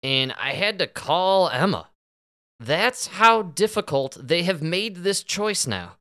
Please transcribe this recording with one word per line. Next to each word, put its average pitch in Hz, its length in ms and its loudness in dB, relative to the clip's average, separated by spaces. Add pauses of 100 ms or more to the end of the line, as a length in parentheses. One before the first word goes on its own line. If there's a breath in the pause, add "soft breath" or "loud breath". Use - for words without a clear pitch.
And 131 300 0
I 135 200 -6
had 196 280 -2
to 147 60 2
call 185 640 2
Emma. 123 400 0 (720)
That's 175 480 0
how 226 340 6
difficult 170 800 -2
they 165 240 0
have 175 180 -2
made 185 340 -2
this 185 260 -2
choice 208 440 -2
now. 92 340 -6